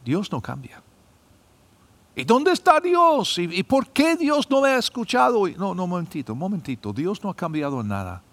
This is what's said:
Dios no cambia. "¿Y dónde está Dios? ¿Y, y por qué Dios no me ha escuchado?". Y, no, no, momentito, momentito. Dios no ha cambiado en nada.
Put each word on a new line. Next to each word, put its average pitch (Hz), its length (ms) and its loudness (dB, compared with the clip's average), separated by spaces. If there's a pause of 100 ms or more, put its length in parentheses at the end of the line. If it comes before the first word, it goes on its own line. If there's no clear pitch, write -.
Dios 170 260 -4
no 143 80 -6
cambia. 131 420 -12 (1300)
"¿Y 123 100 -8
dónde 269 260 4
está 311 300 4
Dios? 339 560 4
¿Y, 175 60 -2
y 175 200 -2
por 269 260 0
qué 320 280 2
Dios 294 320 0
no 269 120 2
me 269 80 4
ha 262 80 2
escuchado?". 247 720 0
Y, 143 80 -6
no, 185 180 -4
no, 180 140 -4
momentito, 165 480 -6
momentito. 143 560 -6
Dios 165 320 -6
no 202 60 -6
ha 180 60 -8
cambiado 147 440 -6
en 107 80 -6
nada. 92 340 -6 (120)